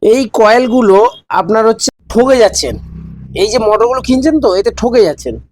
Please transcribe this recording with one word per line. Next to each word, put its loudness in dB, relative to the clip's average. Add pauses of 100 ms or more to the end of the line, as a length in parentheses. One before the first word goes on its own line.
এই 2 (120)
কয়েলগুলো 2 (340)
আপনার 0
হচ্ছে 0 (200)
ঠকে 2
যাচ্ছেন, 0 (600)
এই -2
যে -2
মোটরগুলো 0
কিনছেন 0
তো 2
এতে -2
ঠকে 0
যাচ্ছেন। -4 (160)